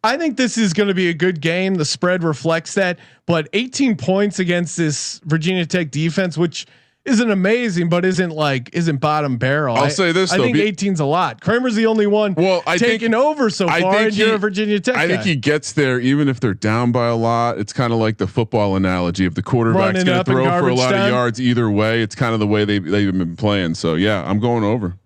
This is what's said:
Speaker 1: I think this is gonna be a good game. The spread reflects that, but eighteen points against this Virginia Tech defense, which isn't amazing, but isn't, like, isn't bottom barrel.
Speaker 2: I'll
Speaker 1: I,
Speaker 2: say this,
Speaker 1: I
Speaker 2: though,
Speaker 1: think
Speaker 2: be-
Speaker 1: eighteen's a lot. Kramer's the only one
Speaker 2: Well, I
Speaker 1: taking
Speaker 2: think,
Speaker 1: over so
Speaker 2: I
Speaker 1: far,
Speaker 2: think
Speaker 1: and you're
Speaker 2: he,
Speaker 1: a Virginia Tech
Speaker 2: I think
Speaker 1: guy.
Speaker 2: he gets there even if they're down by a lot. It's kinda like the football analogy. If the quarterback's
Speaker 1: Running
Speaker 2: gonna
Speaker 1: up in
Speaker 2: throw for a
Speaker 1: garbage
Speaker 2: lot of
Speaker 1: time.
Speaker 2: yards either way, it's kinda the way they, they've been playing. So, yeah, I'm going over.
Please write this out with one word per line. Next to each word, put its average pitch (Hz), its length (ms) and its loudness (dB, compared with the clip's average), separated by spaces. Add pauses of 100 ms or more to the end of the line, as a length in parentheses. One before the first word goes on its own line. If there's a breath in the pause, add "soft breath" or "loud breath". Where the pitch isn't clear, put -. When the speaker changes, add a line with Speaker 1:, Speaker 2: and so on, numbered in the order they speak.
Speaker 1:
I 233 140 2
think 311 200 -2
this 247 200 0
is 208 160 2
gonna 202 220 0
be 180 140 2
a 170 40 -2
good 165 280 0
game. 185 340 0
The 156 100 0
spread 180 380 0
reflects 165 520 -2
that, 180 220 0 (300 loud breath)
but 160 260 0
eighteen 254 420 0
points 196 440 0
against 175 380 -2
this 156 480 -4
Virginia 165 420 0
Tech 170 240 -2
defense, 160 480 -2
which - 260 -2 (380 soft breath)
isn't 233 280 2
amazing, 196 580 0
but 175 160 0
isn't, 180 240 0
like, 147 440 -2
isn't 165 240 0
bottom 147 400 0
barrel. 131 380 0
Speaker 2:
I'll 135 100 2
Speaker 1:
I, - 20 2
Speaker 2:
say 165 240 0
this, 175 200 0
Speaker 1:
I 180 60 0
Speaker 2:
though, 131 60 2
Speaker 1:
think 123 140 0
Speaker 2:
be- 156 40 4
Speaker 1:
eighteen's 196 380 -2
a 151 60 0
lot. 147 360 -2
Kramer's 240 320 0
the 220 140 2
only 220 180 2
one 208 300 2
Speaker 2:
Well, 175 320 2
I 175 100 2
Speaker 1:
taking 226 360 0
Speaker 2:
think, - 20 2
Speaker 1:
over 277 340 2
so 185 180 -2
Speaker 2:
I 160 140 2
Speaker 1:
far, 185 120 2
Speaker 2:
think 214 160 2
Speaker 1:
and 208 80 -2
you're 214 100 2
Speaker 2:
he, 220 80 2
Speaker 1:
a - 20 -2
Virginia 208 420 0
Tech 254 180 -2
Speaker 2:
I 160 100 0
think 180 140 0
Speaker 1:
guy. 196 80 0
Speaker 2:
he 160 60 2
gets 143 380 -2
there 131 260 2
even 139 300 2
if 127 100 -2
they're 107 140 0
down 113 380 0
by 117 160 0
a 117 80 0
lot. 117 420 0
It's 101 160 -8
kinda 117 220 0
like 110 240 0
the 95 80 -2
football 104 480 0
analogy. 92 500 0
If 87 80 -2
the - 80 -4
quarterback's 120 420 2
Speaker 1:
Running 185 220 0
Speaker 2:
gonna 180 140 2
Speaker 1:
up 185 80 -2
in - 80 0
Speaker 2:
throw - 80 2
for 131 60 2
a - 20 0 (100)
Speaker 1:
garbage - 160 0
Speaker 2:
lot 127 160 2
of - 60 0
Speaker 1:
time. - 120 2
Speaker 2:
yards 120 300 -2
either 120 300 2
way, 110 320 0
it's 107 100 -6
kinda 113 240 0
the 107 80 0
way 104 200 2
they, 101 120 0
they've 98 400 0
been 85 180 -4
playing. 95 380 0
So, 82 220 -2
yeah, 98 280 0
I'm 95 160 0
going 117 240 0
over. 101 320 -2 (100)